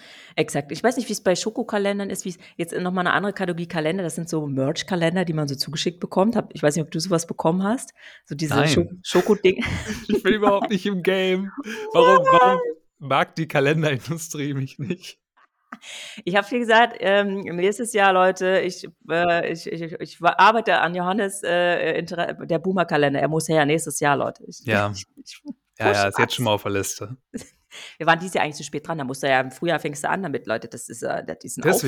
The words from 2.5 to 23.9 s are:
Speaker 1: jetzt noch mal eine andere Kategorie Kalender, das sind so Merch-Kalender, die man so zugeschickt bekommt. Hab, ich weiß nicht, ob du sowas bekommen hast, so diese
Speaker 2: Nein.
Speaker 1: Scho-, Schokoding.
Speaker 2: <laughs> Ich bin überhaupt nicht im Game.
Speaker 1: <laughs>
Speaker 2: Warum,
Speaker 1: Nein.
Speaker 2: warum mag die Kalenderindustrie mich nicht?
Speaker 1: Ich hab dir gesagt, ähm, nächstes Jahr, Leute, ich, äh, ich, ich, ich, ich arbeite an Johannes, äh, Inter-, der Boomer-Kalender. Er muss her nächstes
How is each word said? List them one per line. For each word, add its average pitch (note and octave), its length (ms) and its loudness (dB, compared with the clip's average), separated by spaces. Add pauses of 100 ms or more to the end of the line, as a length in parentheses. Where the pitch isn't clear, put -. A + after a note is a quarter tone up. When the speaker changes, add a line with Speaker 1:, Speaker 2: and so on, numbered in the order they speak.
Speaker 1:
jetzt E3+ 200 -6
noch F3+ 140 -2
mal F#3 80 0
eine F3 140 2
andere F#3+ 180 0
Kategorie F3 340 -4
Kalender, E3+ 360 -4
das D#3+ 120 -6
sind E3 140 -8
so D#3 180 -4
Merch-Kalender, E3 800 -2
die E3+ 80 -4
man D#3 160 -2
so C3+ 60 -4
zugeschickt D#3+ 460 -4
bekommt. G3+ 360 0
Hab, - 180 -4
ich - 80 -6
weiß D3+ 140 4
nicht, D#3 80 0
ob - 60 -10
du E3 100 -4
sowas E3+ 260 -2
bekommen F#3 360 0
hast, A3 320 -2 (320)
so - 80 -10
diese D3 220 -2
Speaker 2:
Nein. C3+ 100 4
Speaker 1:
Scho-, D#3+ 360 0
Schokoding. F#3+ 640 2
Speaker 2:
<laughs> - 420 -6
Ich G#3 160 0
bin G3 120 4
überhaupt G3+ 340 2
nicht G3 160 -2
im G3 180 0
Game. F#3+ 480 0 (220)
Speaker 1:
<laughs> - 200 -8
Speaker 2:
Warum, B4+ 320 8
Speaker 1:
Nein. C5 60 4
Speaker 2:
warum B4+ 300 6 (380)
mag C#3+ 380 0
die D#3+ 120 -4
Kalenderindustrie D3+ 1040 0
mich C3+ 260 -6
nicht? - 400 -10 (1080)
Speaker 1:
Ich F3+ 100 0
hab D4+ 100 2
dir B3 120 -2
gesagt, A#3 420 4
ähm, G3 400 2
nächstes G3 540 -2
Jahr, G3 180 6
Leute, F#3 480 4
ich, - 260 -6 (220)
äh, E3+ 420 0
ich, E3 160 -10
ich, E3 140 -8
ich, E3 180 -10
ich - 220 -12
arbeite G3 580 4
an E3+ 160 0
Johannes, F#3 480 -2
äh, F3 560 0
Inter-, E3+ 360 -4
der D#3 240 -4
Boomer-Kalender. D#3+ 600 0
Er C#3+ 100 0
muss D#3 200 -2
her D#3 160 4
nächstes D3+ 340 -2